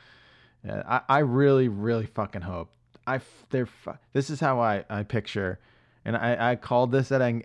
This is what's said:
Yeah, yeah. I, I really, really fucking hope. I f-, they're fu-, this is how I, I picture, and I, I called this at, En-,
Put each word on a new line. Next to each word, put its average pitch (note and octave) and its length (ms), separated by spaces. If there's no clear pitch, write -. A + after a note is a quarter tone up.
Yeah, - 60
yeah. - 120
I, C3+ 100
I - 20
really, C3+ 480
really A2 400
fucking G2+ 340
hope. F2 300
I C3 120
f-, - 320
they're B2+ 180
fu-, - 300
this C#3 160
is D3 100
how C3+ 200
I, G#2+ 300
I G#2 140
picture, G2+ 560
and A2+ 120
I, A#2+ 340
I B2 40
called B2 360
this C3 200
at, C3+ 100
En-, A#2 240